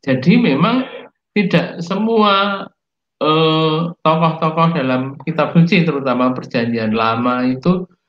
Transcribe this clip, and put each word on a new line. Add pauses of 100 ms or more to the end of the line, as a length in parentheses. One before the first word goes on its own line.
Jadi
memang (480)
tidak
semua, (500)
eh, (260)
tokoh-tokoh
dalam
kitab
suci,
terutama
perjanjian
lama
itu (220)